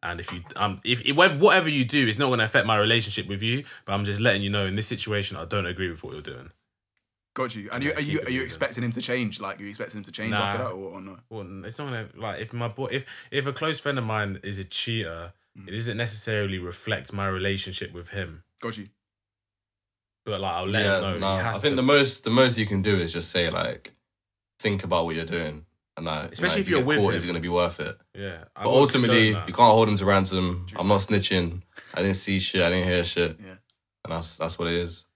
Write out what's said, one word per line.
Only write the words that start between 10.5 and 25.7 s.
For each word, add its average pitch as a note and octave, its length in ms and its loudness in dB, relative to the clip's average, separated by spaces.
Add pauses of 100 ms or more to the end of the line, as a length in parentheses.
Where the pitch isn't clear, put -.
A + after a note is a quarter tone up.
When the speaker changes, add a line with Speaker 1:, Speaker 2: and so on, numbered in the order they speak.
Speaker 1:
Nah. - 60 -4
Speaker 2:
that F#2 40 -8
or, F#2+ 180 -10
or F#2+ 100 -14
not? F#2+ 180 -16 (100)
Speaker 1:
Well, A2 120 -12
n-, F#2+ 260 -12
it's A#2 100 -14
not D3 80 -8
gonna, A#2 300 -6
like, G2 240 -8
if G#2+ 140 -10
my A#2 160 -4
boy, C3 220 -6
if, C3+ 140 -4 (240)
if C3+ 160 -2
a C#3+ 60 -2
close D#3 300 -4
friend C#3+ 160 -2
of A#2 80 -2
mine G#2 380 -2
is G2 140 -8
a G2 60 -8
cheater, F2+ 680 -6 (240)
Speaker 2:
Mm. F#2+ 100 -18
Speaker 1:
it E2+ 40 -12
doesn't A2+ 260 -4
necessarily G#2 640 -2
reflect F2 520 -6
my G2 160 -4
relationship F#2+ 640 -4
with F2 180 -14
him. E2+ 340 -8 (180)
Speaker 2:
Got A2+ 160 -8
you. G#2 120 -14 (1400)
Speaker 1:
But, G2 160 -4
like, F#2+ 120 0
I'll F2+ 140 -2
let G#2+ 180 2
Speaker 3:
Yeah, G2 120 4
Speaker 1:
him F2+ 40 0
know. F#2+ 140 0
He E2+ 40 -4
Speaker 3:
nah, F#2+ 200 0
Speaker 1:
has A2 180 -2
Speaker 3:
I - 20 -4
think D3 140 2
Speaker 1:
to - 40 0
Speaker 3:
the B2+ 60 2
most, C#3 400 4
the A2 60 -2
most A#2+ 280 6
you A2 100 2
can G2 160 0
do G2+ 140 4
is E2 140 0
just E2+ 200 -4
say, F2 180 0
like, - 440 -4 (680)
"Think G2+ 240 0
about E2+ 220 2
what E2 100 -2
you're D#2+ 100 -4
doing." D#2+ 400 -6 (320)